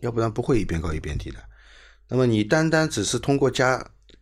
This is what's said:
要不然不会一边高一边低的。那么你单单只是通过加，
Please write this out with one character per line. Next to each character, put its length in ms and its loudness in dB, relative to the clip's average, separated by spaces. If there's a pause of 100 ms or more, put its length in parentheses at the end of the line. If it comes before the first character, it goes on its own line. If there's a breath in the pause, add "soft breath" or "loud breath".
要 100 -4
不 80 -4
然 120 0
不 100 -4
会 180 2
一 60 -2
边 160 -4
高 120 -4
一 60 -4
边 180 -6
低 140 -8
的。 60 -14 (720 soft breath)
那 100 -2
么 80 4
你 180 4
单 260 2
单 200 2
只 140 -2
是 160 -2
通 180 0
过 140 2
加， 340 0 (360)